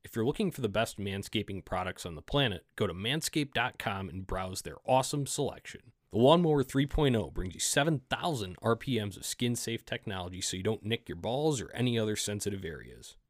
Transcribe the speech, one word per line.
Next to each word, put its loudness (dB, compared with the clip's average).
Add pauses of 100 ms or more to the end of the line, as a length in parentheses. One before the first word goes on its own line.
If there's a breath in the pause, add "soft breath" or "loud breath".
If -12
you're 2
looking 2
for -6
the 0
best 0
manscaping -4
products -4
on -8
the -12
planet, 0 (140)
go 2
to -2
manscaped -2
dot -2
com -4
and -8
browse -4
their -10
awesome 2
selection. -6 (220)
The 4
Lawnmower 8
three 2
point 4
oh -2
brings -4
you -14
seven 2 (100)
thousand -2
R 4
P -2
Ms -2
of -12
skin-safe -2
technology -6
so -2
you -4
don't 0
nick -2
your -6
balls 0
or -8
any 2
other 2
sensitive -4
areas. -12 (120)